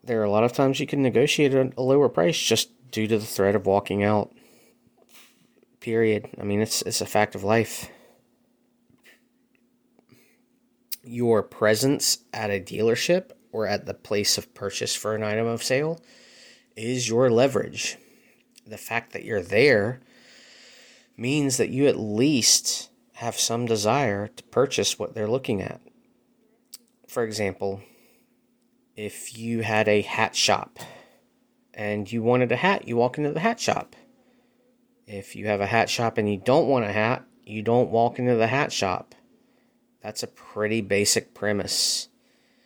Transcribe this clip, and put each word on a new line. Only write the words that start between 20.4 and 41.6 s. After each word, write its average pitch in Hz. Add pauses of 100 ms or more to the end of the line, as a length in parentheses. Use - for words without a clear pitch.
means 135
that 110
you 135
at -
least 110 (260)
have 117
some 120
desire 107
to -
purchase -
what -
they're 107
looking 117
at. - (1300)
For 120
example, 101 (1160)
if -
you 113
had 110
a 104
hat -
shop - (920)
and 104
you 113
wanted 123
a -
hat, 185
you 117
walk 123
into 147
the 160
hat 233
shop. - (1080)
If 101
you 104
have 104
a 101
hat 110
shop 117
and 107
you 101
don't 123
want 123
a 101
hat, 110 (180)
you 107
don't 113
walk 117
into 123
the 113
hat 135
shop. - (880)
That's 107
a 113
pretty 107
basic 101
premise. - (580)